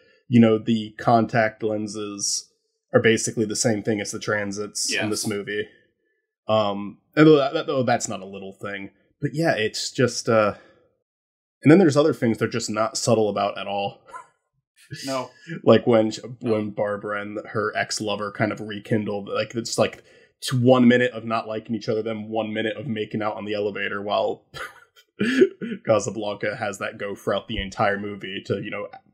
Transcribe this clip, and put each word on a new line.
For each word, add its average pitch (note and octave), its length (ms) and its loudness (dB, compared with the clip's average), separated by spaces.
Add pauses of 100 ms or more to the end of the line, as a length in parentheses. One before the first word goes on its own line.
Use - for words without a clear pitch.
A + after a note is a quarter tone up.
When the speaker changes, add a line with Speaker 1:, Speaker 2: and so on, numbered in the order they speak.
(280)
Speaker 1:
You A#2+ 120 8
know, A2 180 8
the G#2+ 400 -2
contact A2+ 640 2
lenses G#2 880 -6 (440)
are A#2+ 60 8
basically A2+ 440 2
the G2+ 120 -4
same G#2+ 260 0
thing G#2+ 180 0
as G2 120 -6
the A2 60 -8
transits G#2 760 -4
in G#2 160 -2
this G#2 140 -4
Speaker 2:
Yes. A2 60 -4
Speaker 1:
movie. G2+ 360 -6 (840)
Um, G2+ 500 0 (180)
although D#3 200 8
that, C#3 180 2
that, D#3+ 120 -4
though C#3 160 0
that's A#2 260 0
not G2+ 140 -8
a F#2+ 40 -14
little G2 260 -12
thing. G2 380 -10 (300)
But C#3+ 140 -2
yeah, D3+ 220 0
it's - 340 -4
just, - 380 0
uh, G#2+ 260 4 (1080)
and C3+ 80 8
then E3+ 80 10
there's D#3 180 6
other D3 180 4
things A2+ 240 0
they're A2+ 100 0
just A2+ 220 -4
not G#2+ 260 -2
subtle A2 320 2
about G2+ 300 -2
at G2 80 -8
all. G2+ 340 -6 (1040)
Speaker 2:
No. C3+ 320 -6
Speaker 1:
<laughs> - 40 -20 (240)
Like A2+ 220 6
when A2 260 4
sh-, - 80 -12 (200)
Speaker 2:
No. A#2+ 120 0
Speaker 1:
when G#2+ 180 -2
Barbara G#2 520 -6
and G#2 160 -10 (100)
her G#2 280 -4
ex-lover G2+ 560 -4
kind G#2+ 200 -2
of - 80 -10
rekindled, G#2 680 -6
like, A2 280 -6
it's, A#2 220 -8
like, - 260 0 (360)
t-, - 160 -4
one B2 300 8
minute B2 260 6
of A2 120 -10
not A2+ 240 -4
liking A2 260 -8
each G#2 140 -6
other, A2 160 0
then A2 240 -6
one A2 240 -4
minute A2 240 -2
of G#2+ 100 -10
making G#2+ 360 -4
out G#2+ 140 -4
on G2+ 80 -10
the G#2 100 -6
elevator G2+ 480 -4
while G#2 420 -2 (720)
<laughs> B3 680 0
Casablanca G#2 720 -2
has G#2 220 -6
that G#2+ 200 -8
go G2+ 160 -8
throughout G2+ 340 -4
the G#2+ 120 -6
entire G2+ 380 -2
movie G2 480 -10
to, G2 160 -2
you G#2 80 -10
know, G2+ 180 -8 (260)